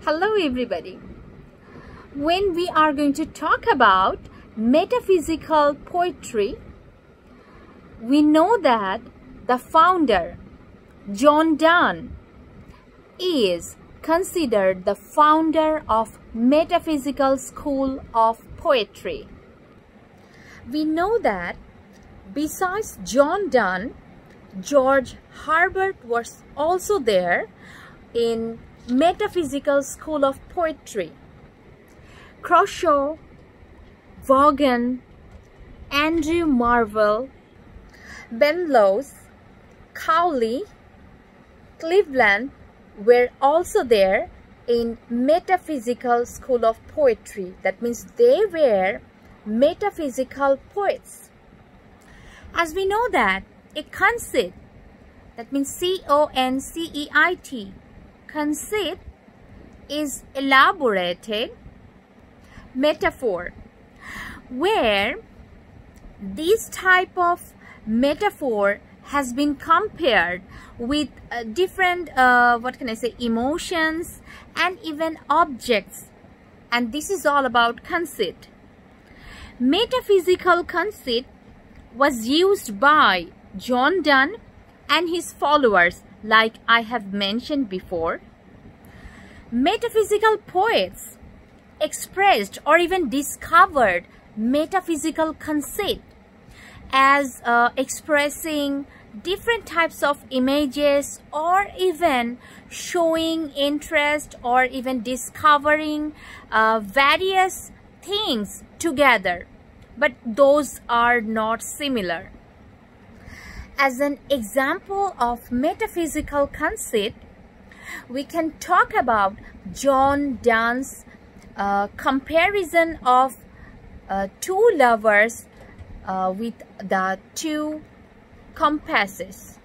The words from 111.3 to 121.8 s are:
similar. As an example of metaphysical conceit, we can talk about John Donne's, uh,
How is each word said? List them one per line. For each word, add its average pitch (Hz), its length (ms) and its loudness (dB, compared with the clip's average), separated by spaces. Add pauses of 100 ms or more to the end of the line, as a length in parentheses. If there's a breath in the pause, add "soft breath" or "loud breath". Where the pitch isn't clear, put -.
similar. 190 680 -6 (1500 loud breath)
As 269 220 0
an 285 200 -2 (120)
example 302 880 -2
of 240 320 -4
metaphysical 294 960 -4
conceit, 285 680 -6 (920 loud breath)
we 262 140 -8
can 320 380 -4
talk 359 340 2
about 220 400 2 (380 loud breath)
John 269 720 2
Donne's, 233 640 0 (520 loud breath)
uh, 202 400 -2